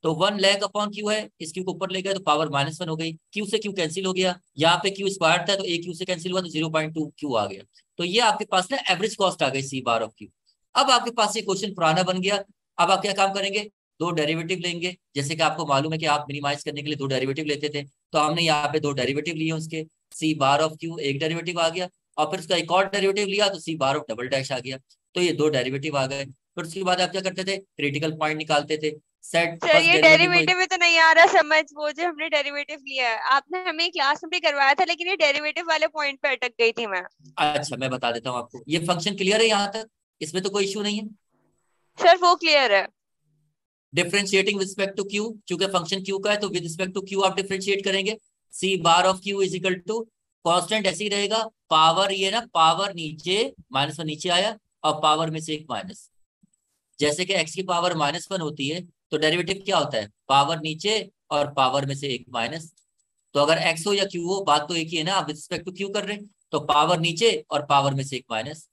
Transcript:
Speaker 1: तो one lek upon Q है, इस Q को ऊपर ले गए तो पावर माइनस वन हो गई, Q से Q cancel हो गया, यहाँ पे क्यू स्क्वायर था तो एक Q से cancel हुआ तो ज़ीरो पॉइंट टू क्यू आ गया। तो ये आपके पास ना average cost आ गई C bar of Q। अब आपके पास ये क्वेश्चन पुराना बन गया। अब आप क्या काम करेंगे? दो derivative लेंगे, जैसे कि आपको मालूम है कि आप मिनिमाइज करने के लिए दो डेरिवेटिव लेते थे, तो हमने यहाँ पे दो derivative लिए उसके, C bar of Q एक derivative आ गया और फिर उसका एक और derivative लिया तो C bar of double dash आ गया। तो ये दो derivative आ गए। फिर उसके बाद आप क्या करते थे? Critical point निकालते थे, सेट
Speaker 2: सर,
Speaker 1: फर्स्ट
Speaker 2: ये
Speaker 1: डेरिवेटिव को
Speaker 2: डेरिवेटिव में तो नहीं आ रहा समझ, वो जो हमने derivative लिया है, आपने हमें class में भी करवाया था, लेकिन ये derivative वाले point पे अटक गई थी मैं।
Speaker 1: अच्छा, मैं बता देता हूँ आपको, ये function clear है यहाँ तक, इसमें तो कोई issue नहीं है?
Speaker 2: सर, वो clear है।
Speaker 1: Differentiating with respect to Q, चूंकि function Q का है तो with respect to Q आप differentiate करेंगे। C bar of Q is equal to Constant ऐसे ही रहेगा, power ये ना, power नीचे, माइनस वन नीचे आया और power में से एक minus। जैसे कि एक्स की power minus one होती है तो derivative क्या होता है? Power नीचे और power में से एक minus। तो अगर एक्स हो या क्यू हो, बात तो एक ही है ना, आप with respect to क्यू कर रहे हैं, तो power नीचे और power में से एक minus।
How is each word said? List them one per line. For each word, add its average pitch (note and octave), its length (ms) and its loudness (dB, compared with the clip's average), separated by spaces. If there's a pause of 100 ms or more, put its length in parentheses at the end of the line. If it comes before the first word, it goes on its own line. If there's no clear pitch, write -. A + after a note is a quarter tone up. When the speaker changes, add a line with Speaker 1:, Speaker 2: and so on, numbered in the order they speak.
Speaker 1:
तो D#3+ 100 2
one G3 260 0
lek G3 200 4
upon G#3 280 -2
Q G#3 240 -4
है, G#3+ 180 -2 (120)
इस D#3+ 120 -12
Q F#3 120 -6
को F#3 60 -4
ऊपर F3+ 180 -6
ले F#3+ 120 -6
गए G3 120 -2
तो F#3+ 60 -4
पावर D#3 300 2
माइनस C#3+ 320 -2
वन E3+ 80 -6
हो D#3 60 -2
गई, E3 180 -4
Q G3+ 380 -8
से G#3+ 80 2
Q G#3 160 -6
cancel F3 300 -4
हो F#3 80 0
गया, F3+ 260 0 (180)
यहाँ E3 200 6
पे G3 120 0
क्यू G3 200 -4
स्क्वायर F3 300 2
था G3 160 -2
तो G3 80 -4
एक E3+ 200 -4
Q F3 120 -8
से F3+ 100 -8
cancel F3+ 260 -4
हुआ F#3 100 0
तो F3+ 60 -6
ज़ीरो D#3 220 -4
पॉइंट D#3 240 -2
टू D#3 240 -6
क्यू C#3+ 160 -6
आ G#2+ 120 2
गया। F#2+ 180 -12 (340)
तो E3 60 -4
ये F3+ 160 0
आपके G#3+ 260 2
पास F#3 260 0
ना C4+ 60 -2 (120)
average F#3+ 260 -2
cost F3+ 280 0
आ C#3 60 2
गई C3+ 120 -4
C C3+ 220 -8
bar A#2 180 2
of - 20 -2
Q। G#2+ 240 -12 (480)
अब C#4 160 4
आपके A#3+ 200 2
पास G#3+ 240 0
ये A3+ 60 -4
क्वेश्चन F#3+ 320 -2
पुराना E3+ 300 2
बन F#3 180 -2
गया। G3 220 0 (340)
अब F3 140 4
आप - 100 4
क्या D4+ 120 -2
काम C#4+ 200 2
करेंगे? D4 380 -4 (280)
दो E3+ 120 -2
derivative E3 480 -2
लेंगे, F3 380 -6 (180)
जैसे C#3 200 -4
कि D#3 60 0
आपको D#3 240 0
मालूम C#3+ 280 0
है D#3+ 60 -4
कि D#3+ 60 -6
आप D3 160 2
मिनिमाइज C#3+ 420 -6
करने D3 180 -8
के C#3+ 60 -10
लिए D3+ 80 -4
दो C3 100 -6
डेरिवेटिव C3+ 400 -2
लेते D3 240 -4
थे, C#3+ 140 -8
तो - 360 -6
हमने D#3 220 2
यहाँ D3 260 2
पे D#3 120 0
दो C#3+ 120 -2
derivative C#3 440 -2
लिए D#3+ 160 -2
उसके, D#3+ 360 -6 (260)
C D#3+ 240 -2
bar C#3 220 4
of D#3+ 180 0
Q E3 220 -10
एक C#3 200 -4
derivative E3+ 400 -4
आ E3 100 4
गया F3+ 200 -6 (280)
और D3+ 80 2
फिर F#3 140 -6
उसका F3+ 160 -2
एक E3 160 -2
और F#3 140 4
derivative G3 420 0
लिया G3+ 220 2
तो F#3+ 100 -6
C D#3 180 -8
bar C3+ 180 2
of D3+ 60 -2 (100)
double B2 220 -6
dash C3+ 180 -2
आ C3 80 -4
गया। C3 180 -10 (380)
तो F3+ 60 0
ये F3 100 2
दो D3+ 180 2
derivative C#3 480 -2
आ C3+ 80 2
गए। C#3 200 -6
फिर - 400 -12
उसके E3+ 180 -8
बाद F3+ 180 2
आप F3+ 80 2
क्या F#3 120 -6
करते F#3 220 -4
थे? F#3+ 140 -4
Critical D3 540 -4
point D#3 260 -2
निकालते D3+ 400 0
थे, D3+ 220 -4 (240)
सेट E3+ 260 0
Speaker 2:
सर, E3 60 -10
Speaker 1:
फर्स्ट D#4 200 4
Speaker 2:
ये D4+ 60 8
Speaker 1:
डेरिवेटिव E4+ 200 6
को D#4 160 10
Speaker 2:
डेरिवेटिव F4+ 400 4
में F#4 100 2
तो F#4 100 0
नहीं E4+ 200 4
आ E4 140 8
रहा D#4+ 140 10
समझ, D#4 480 4
वो D4+ 180 -4
जो D#4 160 -2
हमने D#4+ 220 -4
derivative C#4+ 500 -2
लिया C4 300 -2
है, A3 100 -2
आपने C#4 400 0
हमें E4+ 320 -2
class D4+ 320 0
में E4 60 -12
भी F4 100 -2
करवाया C#4+ 340 4
था, C#4+ 100 2
लेकिन E4+ 240 -2
ये F#4+ 80 0
derivative D4+ 520 0
वाले D#4 200 2
point D4 340 -4
पे C#4+ 80 0
अटक B3 180 -2
गई A#3 240 2
थी A#3 140 -6
मैं। F#3 180 -4 (340)
Speaker 1:
अच्छा, D3 380 0
मैं C3 140 -4
बता B2 220 -2
देता A#2 180 -6
हूँ B2 80 -4
आपको, A#2+ 300 -12
ये D#3 120 0
function F3 360 -2
clear G3+ 260 2
है A3+ 60 6
यहाँ G3+ 240 2
तक, A3 180 -10 (320)
इसमें D#3+ 220 -6
तो G3+ 60 -2
कोई G3 160 0
issue G3 160 -4
नहीं G#3 180 -2
है? G#3+ 80 -10 (920)
Speaker 2:
सर, F4+ 180 8
वो F4+ 180 4
clear D4 360 2
है। G3 160 2 (1080)
Speaker 1:
Differentiating F#3+ 580 0
with G3 100 -2
respect G3 340 -4
to G3+ 60 -4
Q, G#3 440 -6
चूंकि F3+ 180 -2
function F#3 380 -2
Q G3 220 -4
का G#3 60 0
है G#3 60 0
तो G#3 120 -4
with F3 120 -4
respect E3+ 320 -6
to F#3+ 100 -6
Q F#3+ 200 -2
आप F#3 120 4
differentiate G3 480 -4
करेंगे। G3 340 -2 (360)
C F#3 280 -2
bar E3+ 220 6
of F#3+ 240 2
Q G3 100 -4
is F#3+ 100 2
equal F#3 400 -4
to A3+ 200 -4 (380)
Constant F3+ 400 2
ऐसे F#3 180 -2
ही G#3 60 -2
रहेगा, G3+ 340 0 (260)
power E3 420 6
ये F#3+ 200 -2
ना, A3+ 80 0 (140)
power E3+ 420 2
नीचे, E3+ 580 -4 (180)
माइनस C#3+ 280 -2
वन E3 80 -6
नीचे D#3 220 -6
आया G3 280 0 (260)
और D3+ 180 2
power D#3+ 280 4
में D#3 100 -6
से D#3+ 140 -8
एक D3+ 160 -10
minus। G2 400 -10 (880)
जैसे D3 260 0
कि F#3 80 -2
एक्स D#3+ 220 -2
की F#3+ 80 -6
power F3+ 340 0
minus D3+ 340 -2
one F#3 100 -4
होती C#3+ 280 -4
है E3 120 -6 (300)
तो D#3 60 -2
derivative E3+ 480 0
क्या F#3+ 120 2
होता C#3 200 0
है? G#2 140 -6 (160)
Power C#3+ 340 4
नीचे D#3+ 320 -4 (380)
और C#3+ 220 0
power C#3 320 2
में C3+ 100 -4
से C#3 140 -8
एक A#2+ 240 -6
minus। C#3+ 380 -6 (640)
तो C#3+ 40 2
अगर D3+ 180 4 (100)
एक्स E3 200 -2
हो G3+ 60 2
या G3 120 0
क्यू E3+ 220 -6
हो, G3 160 -2
बात D3+ 240 4
तो F3 80 -4
एक E3 120 -4
ही E3 100 -4
है D#3 60 -2
ना, F3+ 120 -2
आप E3+ 120 0
with D3+ 120 -8
respect F3+ 280 -8
to F#3 100 -12
क्यू G3 120 -6
कर G3+ 160 -4
रहे G3+ 100 -6
हैं, G3+ 140 -16 (220)
तो D#3 100 0
power D#3+ 380 4
नीचे E3+ 320 2 (200)
और C#3+ 140 -2
power C#3 280 4
में C3+ 100 -2
से C3 120 -8
एक B2 160 -10
minus। C3 420 -8